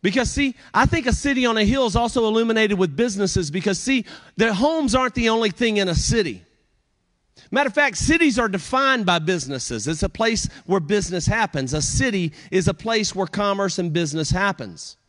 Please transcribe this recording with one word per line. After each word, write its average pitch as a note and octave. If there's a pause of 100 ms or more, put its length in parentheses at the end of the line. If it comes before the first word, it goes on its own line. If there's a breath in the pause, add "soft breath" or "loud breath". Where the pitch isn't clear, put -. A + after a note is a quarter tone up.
Because, A3
see, C#4 (180 loud breath)
I A#3+
think D#4
a A#3
city C4
on A3+
a G#3+
hill B3+
is G3
also A#3
illuminated A3
with F3+
businesses F#3+
because, F#3
see, B3+ (320 loud breath)
the A3
homes C#4
aren't B3+
the A#3
only A3+
thing A3
in G3
a E3+
city. D#3 (1080 soft breath)
Matter C#4
of G3
fact, C#4
cities D#4
are A#3
defined B3+
by E3+
businesses. C3
It's D#3+
a F#3+
place A3+ (160 loud breath)
where F#3
business F3
happens. F3+
A D3+
city F#3+ (160 loud breath)
is F3+
a G3
place A3
where F#3
commerce G3
and E3+
business D#3
happens. F3+ (120)